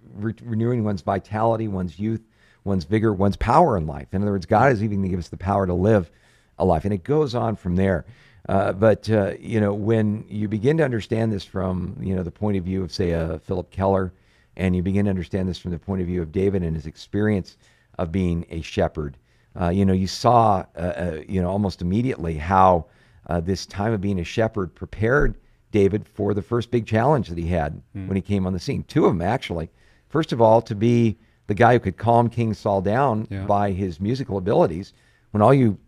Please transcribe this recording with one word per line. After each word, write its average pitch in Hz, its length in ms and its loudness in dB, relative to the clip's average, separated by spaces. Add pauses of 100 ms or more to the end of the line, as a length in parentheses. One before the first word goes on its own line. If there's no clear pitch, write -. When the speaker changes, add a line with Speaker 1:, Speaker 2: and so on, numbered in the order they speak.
(160)
Speaker 1:
re-, 104 260 -6
renewing 117 420 -2
one's 104 180 -4
vitality, 110 640 -2
one's 92 300 -6
youth, 110 240 -4 (420)
one's 95 200 -2
vigor, 107 300 0
one's 95 220 0
power 135 400 4
in 78 100 -2
life. 71 260 -10
In 95 100 -2
other 104 100 -2
words, 95 140 -4
God 120 260 4
is 104 100 0
even 104 160 -2
gonna 98 100 -2
give 90 100 -2
us 85 100 -8
the - 80 -14
power 98 300 0
to 90 80 -2
live 95 360 4 (480)
a - 60 0
life. 82 200 2
And 101 80 -2
it 92 120 -6
goes 143 300 0
on 113 220 -2
from 87 200 -4
there. 95 280 2 (440)
Uh, 98 240 0
but, 101 380 2
uh, 104 280 0
you 107 220 -2
know, 101 140 0
when 107 540 0
you 107 200 -6
begin 110 300 0
to 156 60 2
understand 113 480 -2
this 98 120 -6
from, 92 560 -6
you 95 140 -4
know, 92 80 -4
the 85 80 -6
point 104 260 -4
of 90 80 -4
view 95 180 -4
of, 85 100 -6
say, 87 220 -2
uh, 82 240 -4
Philip 90 320 -8
Keller, 95 420 0 (440)
and 92 180 0
you 90 80 0
begin 98 220 0
to 101 60 0
understand 92 380 -4
this 85 100 -6
from - 120 -10
the 85 80 -6
point 95 220 -6
of 90 60 -4
view 90 160 -4
of 78 100 -8
David 95 300 0
and 82 120 -2
his 78 120 -8
experience 101 720 -4 (420)
of 87 120 -4
being 85 400 -2
a 82 120 -8
shepherd, 78 540 -4 (440)
uh, 87 80 0
you 98 160 2
know, 95 80 4
you 95 140 2
saw, 113 580 2 (120)
uh, 78 40 -10
uh, 87 480 -6
you 95 140 -2
know, 87 80 0
almost 101 320 -2
immediately 90 520 -2
how, 90 520 4 (400)
uh, 85 140 -2
this 90 260 -4
time 104 260 -4
of 107 80 -2
being 98 200 -2
a 82 40 -4
shepherd 104 500 -4
prepared 113 600 0 (340)
David 98 360 2
for 101 280 -2
the 98 80 -2
first 120 280 -2
big 120 160 0
challenge 120 420 2
that 85 100 -8
he 85 80 -4
had 82 340 -2 (120)
Speaker 2:
Hmm. 95 160 -10
Speaker 1:
when 95 80 -2
he 92 60 -2
came 98 240 -2
on 92 80 -2
the 90 40 -6
scene. - 260 -6
Two - 200 0
of 185 80 4
them, 82 100 -2
actually. 87 480 -4 (380)
First - 240 -2
of 127 80 0
all, 113 220 8
to - 120 -6
be 117 420 2 (300)
the 104 80 -2
guy 117 200 6
who 120 60 4
could 95 160 -4
calm 117 320 2
King 113 260 -2
Saul 98 260 0
down 110 500 0
Speaker 2:
Yeah. 98 140 -8
Speaker 1:
by 101 280 0
his 90 280 -4
musical 110 380 -4
abilities, 98 540 0 (380)
when 104 120 2
all 120 120 8
you 120 340 2